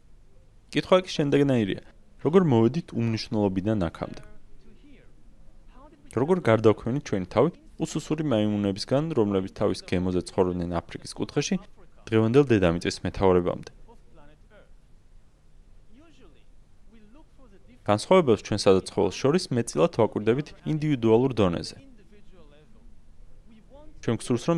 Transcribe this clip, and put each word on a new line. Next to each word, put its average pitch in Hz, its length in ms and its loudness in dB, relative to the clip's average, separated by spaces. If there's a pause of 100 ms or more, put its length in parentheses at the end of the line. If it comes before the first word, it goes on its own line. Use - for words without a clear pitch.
(720)
კითხვა 165 320 4
კი 185 140 -14
შემდეგნაირია: 139 680 2 (400)
როგორ 170 180 4 (120)
მოვედით 113 340 2 (120)
უმნიშვნელობიდან 107 800 -2 (100)
აქამდე? - 320 -12 (1900)
როგორ 156 320 0
გარდაქვენით 113 640 2
ჩვენი 92 240 -4
თავი 131 180 2 (300)
უსუსური 156 480 -6
მაიმუნებისგან, 107 760 -2 (120)
რომლებიც 101 400 0
თავის 98 320 -2
გემოზე 90 400 -2
ცხოვრობდნენ 90 480 -2
აფრიკის - 400 -8
კუთხეში, - 400 -4 (520)
დღევანდელ 113 440 4
დედამიწის 90 540 2
მეთაურებამდე? 90 680 0 (4000)
განსხვავებებს 185 560 2
ჩვენ 104 160 -6
სადაც 95 320 4
ცხოველს 92 300 -2
შორის 156 220 0 (120)
მეტწილად 143 440 -2
ვაკვირდებით 113 480 0 (240)
ინდივიდუალურ 131 600 2
დონეზე. 101 460 -2 (2250)
ჩვენ 117 160 -2
გვსურს, 120 300 -4
რომ 170 80 0